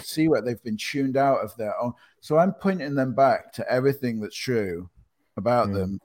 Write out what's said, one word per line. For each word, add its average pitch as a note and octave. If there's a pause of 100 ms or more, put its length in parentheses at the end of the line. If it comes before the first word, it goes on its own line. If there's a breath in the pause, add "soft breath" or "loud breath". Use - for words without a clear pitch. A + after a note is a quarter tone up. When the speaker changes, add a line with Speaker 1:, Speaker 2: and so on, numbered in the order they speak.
Speaker 1:
see D#3+
what A#2+
they've A#2+
been A2
tuned C3+
out C3+
of G#2
their G#2
own. A#2+ (260 soft breath)
So D3+
I'm F#3+
pointing F#3
them C3
back C3
to A2
everything B2+
that's G2+
true F#2+ (480)
about A#2
Speaker 2:
Mm. G2+
Speaker 1:
them, G2